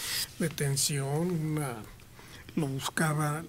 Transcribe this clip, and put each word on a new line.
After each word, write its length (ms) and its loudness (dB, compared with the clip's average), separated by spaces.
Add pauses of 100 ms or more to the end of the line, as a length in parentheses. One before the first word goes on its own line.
(380)
detención? 920 2
Una, 460 0 (760)
¿lo 120 2
buscaba 840 2